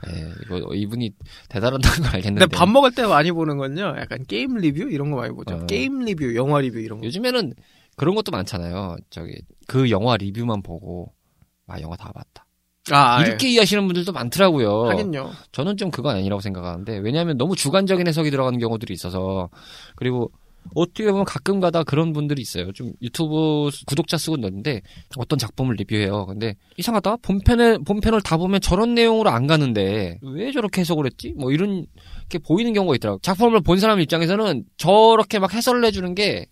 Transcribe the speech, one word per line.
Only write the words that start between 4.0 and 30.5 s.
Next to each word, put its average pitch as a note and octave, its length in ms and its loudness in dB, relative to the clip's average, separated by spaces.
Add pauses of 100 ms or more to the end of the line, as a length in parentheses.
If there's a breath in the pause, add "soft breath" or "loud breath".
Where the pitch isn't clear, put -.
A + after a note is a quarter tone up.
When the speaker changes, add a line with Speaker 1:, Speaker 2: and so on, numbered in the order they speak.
Speaker 2:
게임 B3 300 -4
리뷰 E3+ 320 -2
이런 D3 220 -4
거 C#3+ 60 -2
많이 A#2+ 160 -4
보죠. G#2+ 220 -10
Speaker 1:
어. E2+ 120 -8
Speaker 2:
게임 C4 320 -2
리뷰, D3+ 360 -2
영화 C#3+ 240 2
리뷰 A#2+ 200 -2
이런 A2 200 -10
거. A2+ 60 -10
Speaker 1:
요즘에는 G3 480 -2 (440 soft breath)
그런 E3+ 180 0
것도 G#3+ 160 -4
많잖아요. F#2 640 -6 (160)
저기 E2+ 220 -14 (340)
그 B2+ 240 2
영화 A2 260 2
리뷰만 G#2 460 -4
보고 F2 500 -14 (540)
"아, F2+ 140 -14
영화 D#2+ 140 -12
다 - 180 -18
봤다." - 320 -20 (440)
Speaker 2:
아, B2+ 360 6
Speaker 1:
이렇게 A2+ 220 0
Speaker 2:
예. B3 60 2
Speaker 1:
이해하시는 G#3 320 4
분들도 F3+ 280 -2
많더라고요. B2 800 2
Speaker 2:
하긴요. D3 400 -2 (200)
Speaker 1:
저는 F#3 240 -2
좀 G3 160 -4
그건 C3 240 -2
아니라고 G2 240 -2
생각하는데, F#2+ 600 -8
왜냐하면 C#3+ 380 -2
너무 D#3 200 0
주관적인 F#3 500 2
해석이 D#3 240 0
들어가는 B2+ 280 0
경우들이 A2+ 340 -4
있어서. F#2 560 -4 (480 loud breath)
그리고 B2 340 -4 (420)
어떻게 - 380 -2
보면 G3 140 0
가끔 G3 340 -2
가다 E3+ 240 0
그런 D#3+ 300 0
분들이 D3 280 -4
있어요. F2 300 -8
좀 A#2 300 -10
유튜브 D3+ 720 0
수-, - 120 -16
구독자 D#3+ 300 -2
수는 D#3+ 240 -4
늘는데 G#2 440 -6 (340 soft breath)
어떤 C3 200 -2
작품을 B2+ 380 -2
리뷰해요. G2+ 520 0
근데 G2+ 280 -6 (220 soft breath)
이상하다. G#3 400 0
본편에, A3+ 640 4
본편을 G#3 420 0
다 E3 160 0
보면 F#3+ 240 2
저런 A3 320 2
내용으로 A3+ 380 4
안 A#2+ 160 2
가는데 G#2+ 760 0
왜 D#3+ 320 -8